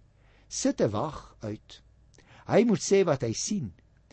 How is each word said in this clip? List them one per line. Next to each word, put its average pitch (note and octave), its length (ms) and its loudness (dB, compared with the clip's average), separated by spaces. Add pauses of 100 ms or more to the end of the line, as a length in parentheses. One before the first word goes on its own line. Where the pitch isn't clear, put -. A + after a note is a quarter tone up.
(480)
'Sit - 340 -2
'n B2+ 100 2
wag C3 500 -8
uit. - 400 -12 (640)
Hy F3+ 180 4
moet A3 180 2
sê G3 240 4
wat D3 200 0
hy A2+ 80 -2
sien. D#3 400 -6 (400)